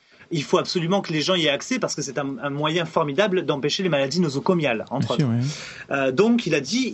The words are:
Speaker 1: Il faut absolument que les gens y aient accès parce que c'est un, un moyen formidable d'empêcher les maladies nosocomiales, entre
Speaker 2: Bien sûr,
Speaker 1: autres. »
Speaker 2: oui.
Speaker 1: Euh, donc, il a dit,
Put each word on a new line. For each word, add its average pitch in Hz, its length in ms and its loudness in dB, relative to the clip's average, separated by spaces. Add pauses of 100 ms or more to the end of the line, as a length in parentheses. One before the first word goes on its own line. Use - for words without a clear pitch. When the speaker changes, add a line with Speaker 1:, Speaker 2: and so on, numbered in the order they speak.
(300)
Speaker 1:
Il 147 120 -2
faut 180 140 0
absolument 170 460 0
que 170 100 -6
les 156 80 0
gens 180 140 0
y 170 100 0
aient 147 60 4
accès 143 280 -2
parce 160 160 -2
que 151 60 -6
c'est 131 160 -6
un, 139 260 -4
un 143 60 -2
moyen 156 380 -2
formidable 170 580 0
d'empêcher 143 380 -2
les 180 80 2
maladies 139 300 0
nosocomiales, 139 680 2
entre 123 300 -2
Speaker 2:
Bien 147 80 4
sûr, 117 80 2
Speaker 1:
autres. » 120 100 2 (460)
Speaker 2:
oui. - 40 -2
Speaker 1:
Euh, 135 180 2
donc, 226 340 4
il 160 80 0
a 147 60 2
dit, 220 340 -2